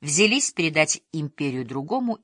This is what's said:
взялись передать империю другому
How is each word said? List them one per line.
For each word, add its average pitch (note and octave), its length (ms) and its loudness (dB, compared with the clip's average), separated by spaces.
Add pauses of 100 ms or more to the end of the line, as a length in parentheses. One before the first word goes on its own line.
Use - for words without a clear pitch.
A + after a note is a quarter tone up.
взялись G#3 520 2
передать D#3 500 0 (100)
империю C#3+ 520 -4
другому D#3+ 600 -4